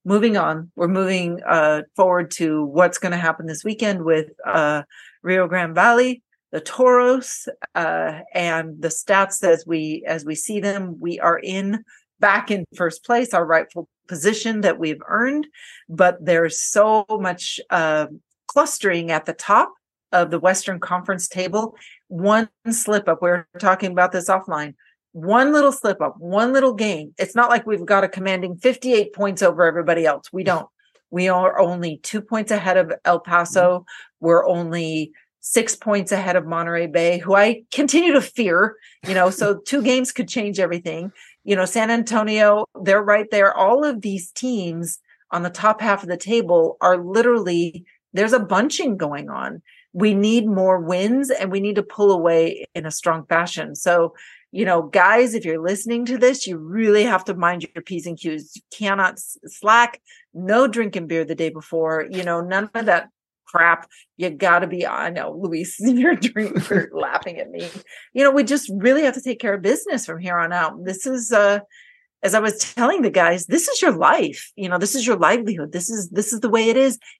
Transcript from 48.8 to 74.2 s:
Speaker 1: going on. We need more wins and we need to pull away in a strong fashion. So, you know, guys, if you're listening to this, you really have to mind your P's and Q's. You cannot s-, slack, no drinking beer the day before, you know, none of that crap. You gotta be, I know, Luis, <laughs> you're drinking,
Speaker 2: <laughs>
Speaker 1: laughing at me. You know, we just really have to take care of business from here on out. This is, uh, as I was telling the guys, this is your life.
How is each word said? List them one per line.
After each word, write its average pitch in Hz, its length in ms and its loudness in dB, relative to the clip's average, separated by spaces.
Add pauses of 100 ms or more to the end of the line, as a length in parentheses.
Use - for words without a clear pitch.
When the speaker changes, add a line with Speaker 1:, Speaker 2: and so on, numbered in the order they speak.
Speaker 1:
going 147 320 -8
on. 135 320 -10 (320)
We 202 200 2
need 214 320 2
more 190 340 2
wins 208 520 0
and 196 200 -2
we 196 80 -2
need 202 180 -2
to 202 60 -2
pull 208 280 2
away 165 540 0 (100)
in 165 100 -10
a 156 60 -8
strong 160 340 -4
fashion. 165 480 -4
So, 165 400 0 (380)
you 190 140 -4
know, 175 180 2
guys, 208 500 4
if 226 120 -6
you're 160 160 -4
listening 226 440 -4
to 247 120 -4
this, 254 280 2
you 180 120 -8
really 208 460 2
have 196 220 0
to 196 80 -6
mind 175 420 -2
your 165 80 -12
P's 170 220 -10
and 170 120 -10
Q's. 156 380 -10
You - 60 -20 (100)
cannot 196 420 -2
s-, - 320 -16
slack, 233 560 2 (320)
no 208 340 2
drinking 202 400 -4
beer 165 160 -2
the 151 120 -6
day 160 140 -4
before, 160 600 -4
you 185 140 -8
know, 170 180 -4
none 190 320 -4
of 226 120 -4
that 180 240 0 (360)
crap. 170 420 2 (300)
You 175 120 -4
gotta 175 380 2
be, 175 180 -4
I 156 260 -4
know, 156 280 -8
Luis, 175 380 -6
<laughs> - 20 -18
you're 247 360 4
drinking, 202 720 -2
Speaker 2:
<laughs> - 40 -20
Speaker 1:
laughing 165 460 -6
at 160 120 -8
me. 170 160 -10 (460)
You 262 100 2
know, 277 80 6
we 277 120 4
just 277 320 -2
really 254 280 4
have 254 120 2
to 262 60 -10
take 254 180 -6
care 208 140 -2
of 202 80 -4
business 269 440 -2
from 165 140 -10
here 180 180 -4
on 170 160 -2
out. 165 300 -4
This 185 220 -8
is, 247 260 -4
uh, 202 280 4 (640)
as 190 120 0
I 220 60 4
was 214 180 -2
telling 294 440 0
the 220 80 2
guys, 175 360 2
this 294 220 0
is 554 140 -2
your 311 140 4
life. - 600 2